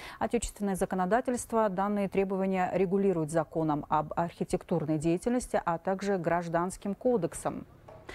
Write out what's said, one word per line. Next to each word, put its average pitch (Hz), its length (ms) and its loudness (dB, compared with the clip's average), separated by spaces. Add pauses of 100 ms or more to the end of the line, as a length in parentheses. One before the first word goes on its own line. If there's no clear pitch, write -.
(180)
Отечественное 208 560 -2
законодательство 220 920 0
данные 202 400 0
требования 190 680 0
регулирует 185 560 2
законом 156 580 0
об 156 280 0
архитектурной 160 840 -2
деятельности, 190 680 0
а 165 140 -2
также 196 400 0
Гражданским 170 800 0
кодексом. 185 680 0 (500)